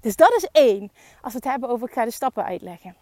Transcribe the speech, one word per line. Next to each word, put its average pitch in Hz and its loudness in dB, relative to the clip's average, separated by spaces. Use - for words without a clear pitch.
Dus 214 -4
dat 359 6
is 381 -2
één, 208 2
als 240 -12
we 247 -8
het 269 -8
hebben 262 -6
over, 240 -6
ik - -16
ga 233 -2
de 233 -4
stappen 247 -6
uitleggen. 180 -12